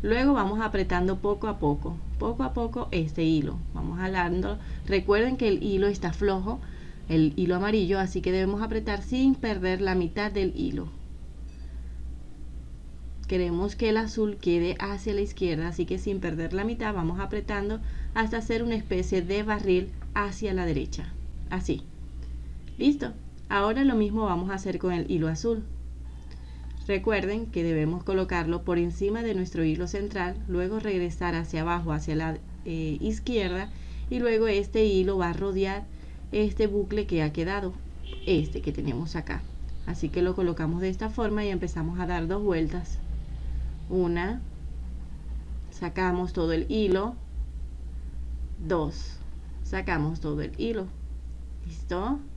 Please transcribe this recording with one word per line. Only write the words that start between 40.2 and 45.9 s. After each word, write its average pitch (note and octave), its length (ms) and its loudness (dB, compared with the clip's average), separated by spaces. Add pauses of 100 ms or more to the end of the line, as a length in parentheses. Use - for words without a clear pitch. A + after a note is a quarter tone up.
lo F#3 140 2
colocamos E3+ 440 0
de F#3+ 80 0
esta G3+ 220 -2
forma G#3+ 340 0
y G3+ 40 0
empezamos E3+ 500 -2
a F3+ 80 0
dar E3+ 220 0
dos F#3+ 140 0
vueltas. F3 560 2 (920)
Una, F3+ 500 2 (1300)
sacamos F3+ 640 0